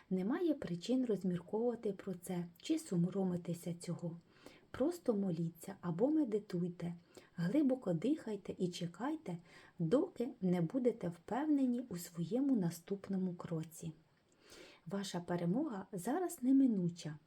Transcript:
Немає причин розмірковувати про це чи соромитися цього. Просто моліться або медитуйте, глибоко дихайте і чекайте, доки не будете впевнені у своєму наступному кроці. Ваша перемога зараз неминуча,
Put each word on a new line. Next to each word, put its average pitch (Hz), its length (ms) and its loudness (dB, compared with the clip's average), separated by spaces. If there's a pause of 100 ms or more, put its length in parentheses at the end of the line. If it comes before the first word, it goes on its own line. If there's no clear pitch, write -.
(100)
Немає 269 440 2
причин 233 520 0
розмірковувати 208 840 0
про 196 220 -8
це 180 300 -4 (120)
чи 320 220 -2
соромитися 175 960 0
цього. - 420 -6 (600)
Просто 277 380 2
моліться 185 680 -2
або 180 300 2
медитуйте, 190 840 0 (420)
глибоко 247 560 2
дихайте 208 680 -2
і 185 100 2
чекайте, 180 680 -4 (420)
доки 240 500 2 (120)
не 180 200 2
будете 214 480 0
впевнені 254 720 0
у 240 160 -8
своєму 214 600 0
наступному 185 800 -2
кроці. 160 580 -6 (960)
Ваша 196 340 -4
перемога 190 720 0
зараз 302 500 -2
неминуча, 208 840 4